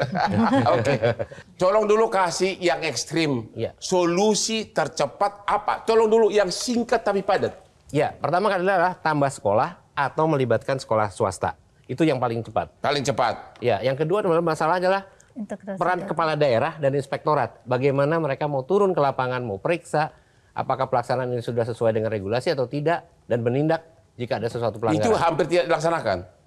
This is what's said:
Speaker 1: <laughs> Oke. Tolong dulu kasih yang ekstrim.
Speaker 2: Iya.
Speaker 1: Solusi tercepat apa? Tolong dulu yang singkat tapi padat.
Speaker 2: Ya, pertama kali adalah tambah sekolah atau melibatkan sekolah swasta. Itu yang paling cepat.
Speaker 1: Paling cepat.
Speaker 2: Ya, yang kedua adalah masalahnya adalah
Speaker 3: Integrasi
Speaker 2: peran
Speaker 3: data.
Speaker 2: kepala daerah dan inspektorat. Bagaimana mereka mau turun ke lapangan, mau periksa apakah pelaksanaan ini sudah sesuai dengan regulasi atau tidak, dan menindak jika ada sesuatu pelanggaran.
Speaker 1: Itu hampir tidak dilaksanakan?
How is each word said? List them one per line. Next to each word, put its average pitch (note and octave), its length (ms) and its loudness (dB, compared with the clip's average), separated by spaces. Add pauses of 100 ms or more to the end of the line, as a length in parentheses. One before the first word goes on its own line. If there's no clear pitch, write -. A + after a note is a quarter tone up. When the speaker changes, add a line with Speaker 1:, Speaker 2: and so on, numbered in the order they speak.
(160)
Speaker 1:
<laughs> A3+ 580 2
Oke. C3+ 240 0 (580)
Tolong G3+ 300 2
dulu A3 240 4
kasih F#3 480 0
yang E3 260 0
ekstrim. C#3+ 680 -2
Speaker 2:
Iya. A2+ 240 -6
Speaker 1:
Solusi G3 960 0
tercepat D#3 720 -2
apa? F#3+ 400 -2
Tolong A3 240 4
dulu A3+ 240 6
yang G3 160 4
singkat A#3 560 -2
tapi G3 160 0
padat. C#3+ 320 0 (400)
Speaker 2:
Ya, C#3+ 160 2
pertama F3+ 400 0
kali F#3 160 0
adalah F3+ 320 2
tambah D3 320 0
sekolah B2+ 480 0 (160)
atau D3 320 0
melibatkan C3+ 500 0
sekolah A2 380 0
swasta. F#2+ 400 -2 (320)
Itu C3 160 -2
yang D3 160 2
paling A#2 240 -2
cepat. F2+ 400 -8
Speaker 1:
Paling C#3 240 0
cepat. A#2+ 560 -2
Speaker 2:
Ya, A2+ 180 2
yang C3 140 0
kedua E3 320 -2
adalah E3 160 2
masalahnya E3+ 480 0
adalah G3 120 0 (360)
Speaker 3:
Integrasi G3+ 400 -10
Speaker 2:
peran F3+ 240 0
Speaker 3:
data. - 80 -10
Speaker 2:
kepala D#3+ 240 0
daerah D3 380 2 (100)
dan C3+ 160 2
inspektorat. C3+ 640 -2
Bagaimana C#3 540 2
mereka D3 320 -2
mau C3+ 160 -4
turun G3 260 2
ke C#3+ 80 0
lapangan, B2+ 400 0
mau G#2 220 -6
periksa D#3 500 -2 (420)
apakah C3 320 -2
pelaksanaan B2 480 -2
ini A#2 80 -4
sudah A#2 240 -2
sesuai A#2 320 0
dengan A2 160 -2
regulasi A2 400 -2
atau B2+ 160 -4
tidak, D3+ 400 -2 (160)
dan A#2+ 160 -2
menindak D3 400 0 (320)
jika A#2+ 240 -4
ada G#2+ 80 -4
sesuatu A2+ 320 -4
pelanggaran. G#2+ 240 0
Speaker 1:
Itu - 160 2
hampir D#3+ 320 0
tidak E3+ 160 2
dilaksanakan? D3+ 640 0 (160)